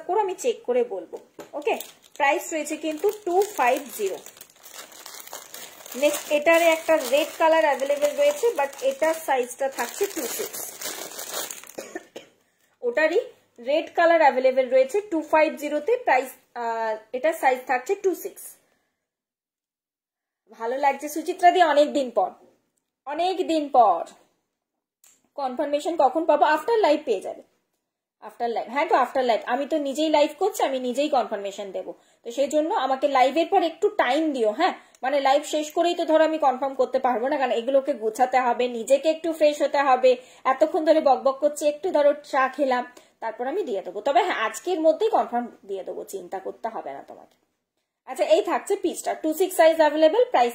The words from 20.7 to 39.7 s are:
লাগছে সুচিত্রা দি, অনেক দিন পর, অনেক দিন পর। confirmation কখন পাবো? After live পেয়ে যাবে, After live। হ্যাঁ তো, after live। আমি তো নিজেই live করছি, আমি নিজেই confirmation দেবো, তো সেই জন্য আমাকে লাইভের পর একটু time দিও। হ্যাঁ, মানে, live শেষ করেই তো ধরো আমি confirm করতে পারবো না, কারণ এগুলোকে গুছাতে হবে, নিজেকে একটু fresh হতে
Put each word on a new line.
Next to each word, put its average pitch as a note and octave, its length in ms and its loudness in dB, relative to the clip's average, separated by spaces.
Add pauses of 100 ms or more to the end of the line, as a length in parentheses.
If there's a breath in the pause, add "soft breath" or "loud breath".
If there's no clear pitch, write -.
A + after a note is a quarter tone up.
লাগছে C#4+ 320 0
সুচিত্রা F4 420 2
দি, F4+ 120 4
অনেক D4 300 4
দিন C4 180 0
পর, F#3+ 200 0 (760)
অনেক E4+ 320 -2 (100)
দিন D4+ 220 0
পর। G#3 360 4 (1300)
confirmation D4 640 -4
কখন D#4 280 4
পাবো? E4 200 4
After D#4 340 2
live D4+ 260 4
পেয়ে G3+ 160 -2
যাবে, - 220 -12 (800)
After A#3 300 -6
live। A3 180 -4
হ্যাঁ C#4+ 180 -2
তো, E4+ 80 0
after C4 300 2
live। A3+ 220 2
আমি B3+ 200 -2
তো D#4+ 120 0
নিজেই D4 320 -2
live D4+ 280 4
করছি, G4 240 0
আমি C4+ 160 0
নিজেই B3+ 300 -2
confirmation G3+ 600 -4
দেবো, F3+ 240 -10 (280 soft breath)
তো A#3 80 -12
সেই C4+ 180 -2
জন্য D#4 260 0
আমাকে C4+ 340 0
লাইভের C4+ 380 2
পর F4+ 160 2
একটু E4 260 0
time D4+ 440 0
দিও। A3+ 180 0
হ্যাঁ, D#4+ 240 0 (280 loud breath)
মানে, C#4 180 0
live C#4 240 4
শেষ D4+ 280 -4
করেই F4 220 2
তো E4+ 100 -2
ধরো D#4 200 4
আমি D#4 140 0
confirm C4+ 360 0
করতে B3+ 240 0
পারবো B3 300 0
না, D4 80 0
কারণ B3+ 160 -2
এগুলোকে C4+ 400 0
গুছাতে B3 480 0
হবে, B3 280 0
নিজেকে B3 420 2
একটু D#4+ 220 -2
fresh D4 300 2
হতে C#4+ 160 0